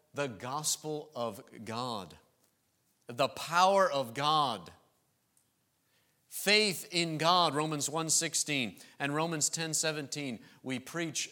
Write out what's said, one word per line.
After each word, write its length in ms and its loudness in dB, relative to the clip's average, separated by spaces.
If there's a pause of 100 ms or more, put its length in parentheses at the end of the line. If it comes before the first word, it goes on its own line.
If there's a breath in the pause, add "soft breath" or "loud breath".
(140)
the 120 -2
gospel 880 -6
of 280 -4 (220)
God, 540 -6 (880)
the 220 0
power 640 4
of 220 -2
God. 600 0 (1600)
Faith 600 2
in 260 0
God, 380 4
Romans 340 0
one 220 -2
sixteen, 680 0 (200 loud breath)
and 160 -2
Romans 340 0
ten 260 -4
seventeen, 680 -4 (240 loud breath)
we 160 -4
preach 520 -6